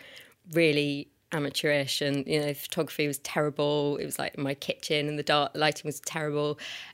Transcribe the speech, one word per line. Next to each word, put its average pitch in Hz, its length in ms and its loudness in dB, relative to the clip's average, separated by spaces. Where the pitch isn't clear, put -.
really 147 560 4
amateurish 147 720 0
and, 139 260 0
you 151 120 2
know, 147 80 0
the 143 60 -2
photography - 540 -2
was 139 120 -2
terrible. 147 800 0
It 143 80 -4
was, 143 140 -6
like, - 180 -4
my 139 160 -2
kitchen 147 560 -2
and 151 80 -4
the 143 60 -4
dark 147 320 2
lighting 151 320 2
was 147 140 -6
terrible. 147 580 -2